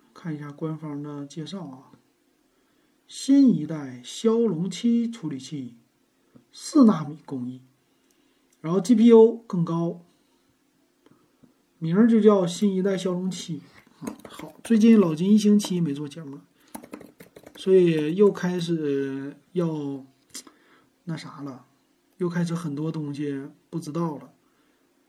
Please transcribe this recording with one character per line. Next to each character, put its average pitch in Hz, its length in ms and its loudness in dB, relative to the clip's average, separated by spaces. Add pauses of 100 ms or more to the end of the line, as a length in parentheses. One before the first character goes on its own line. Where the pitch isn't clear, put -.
(240)
看 160 120 -8
一 - 20 -12
下 147 140 -14
官 156 260 -8
方 147 240 -12
的 147 240 -12
介 156 180 -14
绍 175 220 -14
啊， 131 320 -20 (1080)
新 269 480 4
一 151 100 -4
代 139 380 -10
骁 - 320 -2
龙 196 340 -2
七 233 400 -2
处 170 180 -12
理 139 120 -8
器， 131 340 -12 (800)
四 - 340 4
纳 170 180 4
米 147 220 -12
工 127 240 -10
艺， 127 100 -16 (1000)
然 160 120 -6
后 190 80 0
G 240 140 2
P 220 140 6
U 226 300 10 (100)
更 170 180 -2
高， 170 400 -4 (1700)
名 165 180 -2
儿 233 100 6
就 226 140 4
叫 196 240 6
新 190 300 -2
一 185 80 -2
代 196 120 0
骁 185 180 -4
龙 185 180 -6
七 151 320 -12 (360)
啊。 - 160 -14 (140)
好， - 240 -18 (100)
最 226 140 2
近 226 220 8
老 170 160 2
金 185 180 2
一 214 60 6
星 208 180 4
期 185 240 -2
没 147 100 -2
做 143 160 -8
节 165 160 -16
目 139 120 -16
了， - 60 -20 (1120)
所 - 180 -2
以 165 400 2
又 196 180 4
开 180 280 -6
始 143 760 -6 (180)
要 147 520 -6 (1000)
那 160 120 -10
啥 143 240 -18
了， 135 240 -14 (520)
又 175 120 -4
开 170 160 -2
始 165 80 -6
很 156 220 -8
多 156 160 -6
东 151 200 -8
西 143 360 -8 (240)
不 170 80 -8
知 147 120 -12
道 160 260 -6
了。 - 120 -20 (800)